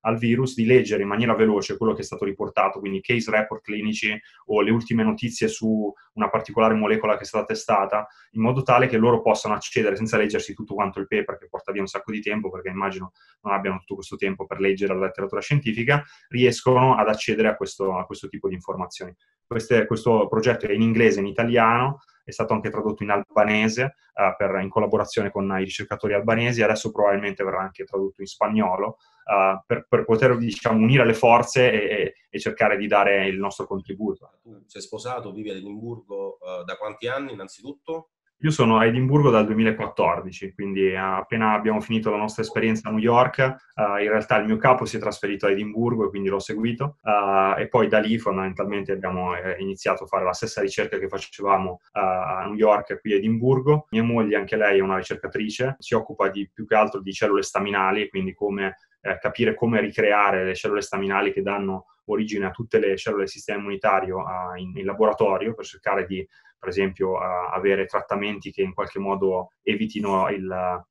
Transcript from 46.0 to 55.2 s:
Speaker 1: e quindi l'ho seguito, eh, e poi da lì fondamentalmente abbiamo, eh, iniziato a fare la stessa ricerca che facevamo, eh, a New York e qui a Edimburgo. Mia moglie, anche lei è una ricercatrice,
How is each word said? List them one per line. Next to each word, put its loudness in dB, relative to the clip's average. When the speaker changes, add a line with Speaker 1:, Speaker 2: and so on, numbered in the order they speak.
Speaker 1:
e -2
quindi -4
l'ho -2
seguito, -4
eh, 2
e -4
poi 4
da 4
lì 2
fondamentalmente -4
abbiamo, -4
eh, -6
iniziato -4
a -14
fare -2
la 0
stessa -6
ricerca -2
che -4
facevamo, -2
eh, -2
a -2
New -6
York 4
e -6
qui -2
a 4
Edimburgo. 2
Mia 2
moglie, 2
anche -2
lei 4
è 4
una 0
ricercatrice, -4